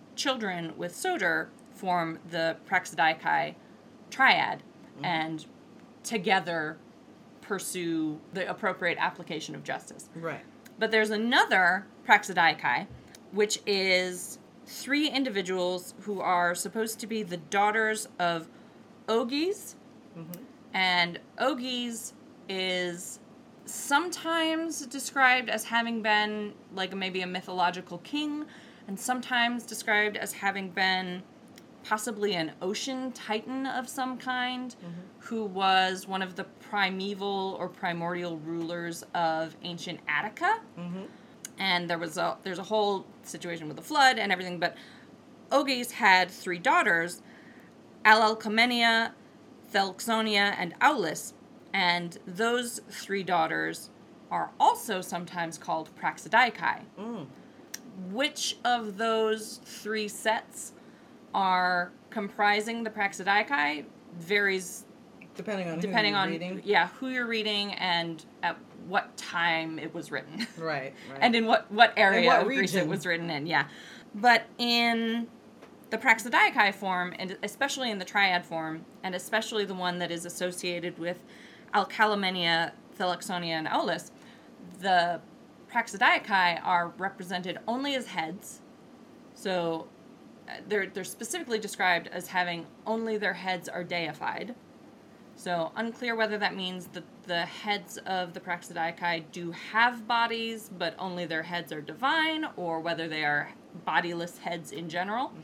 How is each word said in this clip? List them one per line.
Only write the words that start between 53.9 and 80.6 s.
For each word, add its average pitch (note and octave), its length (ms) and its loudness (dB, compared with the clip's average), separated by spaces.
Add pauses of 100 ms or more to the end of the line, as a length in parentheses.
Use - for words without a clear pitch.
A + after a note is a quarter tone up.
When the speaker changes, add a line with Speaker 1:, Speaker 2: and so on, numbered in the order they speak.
Speaker 1:
are E3+ 300 -2
also G#3+ 420 2
sometimes F3 560 -6
called D#3+ 380 -4
Praxidaikai. - 840 2 (180)
Speaker 2:
Mm. G#3 280 -8 (840)
Speaker 1:
Which C#4+ 540 -2
of A3+ 320 0
those A3 680 0
three G#3+ 420 -4
sets - 680 -2 (600)
are F3+ 580 2 (180)
comprising G#3+ 760 0
the A3 60 -4
Praxidaikai G#3+ 960 0 (340)
varies F#3+ 640 0 (500)
Speaker 2:
Depending F#3+ 340 -4
on D#3+ 100 -4
Speaker 1:
depending G3+ 340 2
Speaker 2:
who G3+ 60 4
you're F#3+ 60 6
Speaker 1:
on, E3+ 60 0
Speaker 2:
reading. F3 320 -6
Speaker 1:
yeah, F3+ 240 6 (120)
who C4 80 -4
you're B3+ 180 -2
reading G#3 480 0
and E3+ 500 0 (200)
at E3+ 120 0 (320)
what - 300 -2
time E3 600 0
it D#3 140 -8
was D#3+ 180 -10
written. D3+ 400 -6
<laughs> - 80 -18
Speaker 2:
Right, C#3+ 340 -4 (160)
right. C3+ 120 -10
Speaker 1:
And A#3 140 6
in A3+ 120 4
what, - 240 2
what A3 260 8
area G3 220 6
Speaker 2:
And E3+ 80 6
what F3 140 8
Speaker 1:
of F#3+ 40 2
Greece A#3+ 300 0
it - 40 4
Speaker 2:
region. D#3 100 2
Speaker 1:
was F#3+ 180 -2
written E3+ 240 0
in, D3 160 -4
yeah. D3+ 180 4 (480)
But A3+ 300 6 (160)
in A#3 680 2 (640)
the A3 80 -2
Praxidaikai A#3 800 4
form, F3+ 420 0
and F#3 240 -6
especially C4 480 -2
in G#3 80 -2
the F#3 80 -6
triad F#3 400 4
form, D#3+ 400 -6 (160)
and F#3 140 -4
especially G#3+ 500 -2
the F#3+ 80 -6
one F3+ 260 -2
that E3+ 120 -2
is E3+ 140 -6
associated F3 720 -4